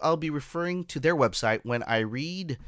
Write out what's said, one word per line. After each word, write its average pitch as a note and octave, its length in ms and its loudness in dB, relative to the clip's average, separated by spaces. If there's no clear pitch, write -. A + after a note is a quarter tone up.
I'll D#3+ 140 4
be D#3 120 -2
referring E3+ 580 -2
to D3+ 140 -6
their D#3+ 160 4
website A2 460 2
when A#2+ 220 -2
I A2+ 160 2
read D3+ 680 -4